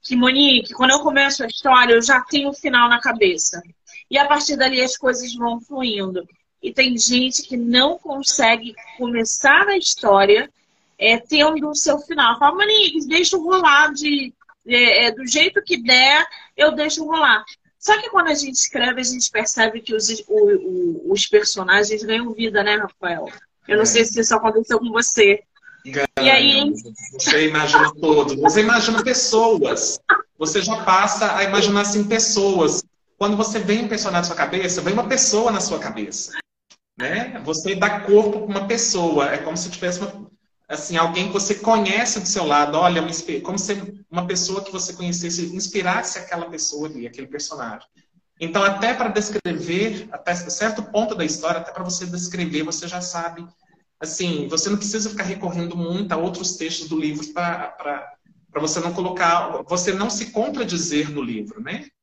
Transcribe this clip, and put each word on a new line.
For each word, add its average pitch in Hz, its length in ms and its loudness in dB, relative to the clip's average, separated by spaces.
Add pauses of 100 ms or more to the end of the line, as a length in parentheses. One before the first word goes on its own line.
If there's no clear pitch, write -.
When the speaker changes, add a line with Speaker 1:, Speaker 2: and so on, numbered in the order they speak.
Speaker 1:
Que, 254 120 -4
Monique, 262 600 4
quando 262 160 4
eu 285 100 6
começo 277 420 2
a 226 40 -4
história, 247 480 6
eu 233 80 6
já 254 180 4
tenho 285 300 -2
o 277 40 -10
final 240 340 2
na 240 120 4
cabeça. 190 640 0 (460)
E 262 80 -2
a 285 100 6
partir 294 300 2
dali 262 240 2
as 254 160 0
coisas 247 380 -2
vão 233 260 -4
fluindo. 202 640 -4 (380)
E 240 100 -8
tem 254 240 2
gente 247 460 0
que 254 140 -8
não 247 420 2
consegue 233 760 -2 (240)
começar 247 680 2
a 403 100 0
história, 208 720 4 (480)
é, 226 220 4
tendo 302 500 2
o 302 60 -8
seu 294 240 0
final. 285 400 0
Fala, 294 160 4
"Monique, 392 520 2
deixa 339 300 2
eu 320 60 0
rolar 302 500 4
de, 285 400 -2 (340)
é, 240 400 4
é, 233 40 2
do 254 160 -10
jeito 302 360 2
que 294 200 -4
der, 262 420 4 (320)
eu 302 180 4
deixo 302 300 -2
rolar." 294 400 2 (340)
Só 427 220 2
que 453 80 -10
quando 359 200 2
a 302 60 2
gente 277 200 -4
escreve, 247 460 0
a 247 40 -4
gente 247 260 -4
percebe 233 500 -2
que 226 140 -6
os, 214 140 0 (200)
o, 202 260 6
o, 180 580 -2
os 202 140 0
personagens 208 760 2
ganham 226 300 -2
vida, 208 300 -2
né, 208 140 2
Rafael? 180 520 -6 (400)
Eu 208 80 2
não 214 60 4
Speaker 2:
É. 220 40 4
Speaker 1:
sei 226 180 4
se 220 160 -2
isso 226 140 2
aconteceu 220 440 0
com 233 120 -2
você. 214 520 4 (420)
Speaker 2:
Ganham. 269 220 -4 (140)
Speaker 1:
E 269 100 6
aí, 269 220 4
hein? 285 220 0 (380)
Speaker 2:
Você 151 360 2
imagina 151 460 2
todos. 147 420 2
Você 151 240 4
imagina 226 440 2
pessoas. 226 960 2 (380)
Você 160 240 -2
já 220 220 -4
passa 196 520 2
a 196 80 0
imaginar, 202 380 2
assim, 208 220 0
pessoas. 196 800 2 (360)
Quando 208 180 0
você 220 220 -2
vê 208 200 0
um 233 100 -4
personagem 190 340 -2
na - 20 -4
sua - 120 -6
cabeça, 175 440 -2
vem 170 120 -2
uma 220 160 -2
pessoa 233 440 2
na 196 80 -2
sua 175 180 -4
cabeça. - 540 -10 (640)
Né? 196 460 -6
Você 156 300 -4
dá 202 260 0
corpo 208 460 4
pra 202 120 -4
uma 196 80 -4
pessoa. 170 680 0
É 143 60 -2
como 160 180 -6
se - 140 -8
tivesse 180 300 -6
uma, - 300 -10 (380)
assim, 151 280 -8
alguém 175 320 0
que - 40 -8
você 202 220 -2
conhece 208 640 0
do 180 80 -6
seu 185 160 -2
lado. 147 320 2
Olha, 175 240 2
uma 165 100 -6
inspi-, - 300 -8
como 190 180 -6
se - 520 -8
uma 175 160 -4
pessoa 185 360 -4
que - 100 -14
você 170 200 -8
conhecesse 175 540 -6 (100)
inspirasse 196 640 -4
aquela 170 280 -10
pessoa 156 420 -6
ali, 120 180 -12
aquele 131 200 -14
personagem. 131 600 -12 (520)
Então, 170 240 -2
até 196 300 0
pra 233 160 -2
descrever, 202 1040 -4
até - 220 -4
certo 214 480 -6
ponto 214 320 -2
da 175 100 -4
história, 160 360 -4
até - 120 -14
pra 180 120 -10
você 180 200 -8
descrever, 175 600 -6
você 165 220 -8
já 180 140 -8
sabe. 170 460 -10 (520)
Assim, 156 500 -6
você 160 200 -4
não 208 80 0
precisa 214 320 -4
ficar 202 140 -8
recorrendo 170 520 -6
muito 175 380 -4
a 160 60 -2
outros - 380 -6
textos 160 300 -8
do 156 140 -4
livro 151 280 -4
pra, 175 400 -6
pra, - 440 -10 (400)
pra 147 80 -4
você 156 180 -4
não 175 140 -4
colocar, 175 760 -2
você 180 280 -2
não 208 160 -4
se - 220 -8
contradizer 170 760 -4
no 147 120 -8
livro, 107 400 -10
né? 170 240 -12 (160)